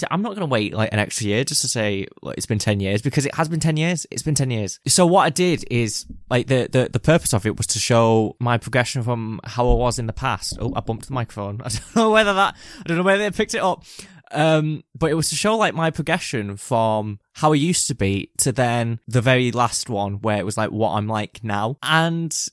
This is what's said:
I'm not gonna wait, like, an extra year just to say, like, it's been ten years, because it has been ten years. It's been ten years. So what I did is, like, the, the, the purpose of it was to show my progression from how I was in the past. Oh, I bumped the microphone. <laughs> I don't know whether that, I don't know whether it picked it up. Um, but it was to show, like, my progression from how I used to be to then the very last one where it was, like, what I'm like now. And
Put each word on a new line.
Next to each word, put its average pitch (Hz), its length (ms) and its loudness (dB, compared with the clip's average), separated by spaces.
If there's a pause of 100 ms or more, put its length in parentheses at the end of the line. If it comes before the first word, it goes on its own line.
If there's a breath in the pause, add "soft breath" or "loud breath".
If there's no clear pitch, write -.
I'm 185 140 0
not 220 100 -6
gonna 196 140 -4
wait, 110 260 0
like, 107 180 0
an 107 60 0
extra 104 300 -2
year 107 160 2
just - 180 -2
to 127 60 -2
say, 104 400 -2 (160)
like, - 140 -10
it's - 100 -6
been 110 100 0
ten 104 220 0
years, 98 240 0
because 139 240 0
it - 80 -8
has 156 120 0
been 160 120 -2
ten 156 180 2
years. 165 320 0
It's - 140 -8
been 156 100 0
ten 135 160 0
years. 107 380 -4
So 180 180 6
what 180 160 6
I 151 80 4
did 175 400 0
is, 117 380 -2 (240)
like, 127 160 0
the, 127 240 2
the, 127 200 2
the 117 80 2
purpose - 340 4
of 107 120 2
it 107 120 0
was - 100 -2
to - 120 -2
show 113 600 4
my 120 180 2
progression 123 460 0
from 113 400 -4
how 123 260 0
I 120 60 8
was 120 240 0
in 113 80 -4
the 107 60 -4
past. - 460 -4
Oh, 95 160 -4
I 98 40 -4
bumped 107 260 -4
the - 80 -10
microphone. 107 480 -6
<laughs> - 20 -10
I 120 60 -8
don't - 260 -6
know 220 140 4
whether 214 240 2
that, 190 220 0 (240 loud breath)
I 202 80 -16
don't 165 100 -2
know 180 60 0
whether 196 200 2
it 208 120 -4
picked 214 180 -4
it 226 80 -4
up. 180 220 -2 (480 loud breath)
Um, 156 520 0 (100)
but 151 160 0
it 151 60 0
was 156 140 0
to 156 60 -4
show, 214 220 0
like, 202 160 2
my 165 160 0
progression 139 640 -4
from 107 640 -2 (140)
how 156 180 2
I 156 40 6
used 165 320 2
to 135 80 -4
be 98 420 -2
to 135 140 0
then 117 560 0
the 120 140 0
very 127 300 4
last 117 380 0
one 101 320 -2
where 104 160 0
it 92 80 -2
was, 104 100 -4
like, 110 140 0
what 107 220 0
I'm 104 160 -2
like 107 360 -6
now. 110 380 -2
And 165 500 0 (220)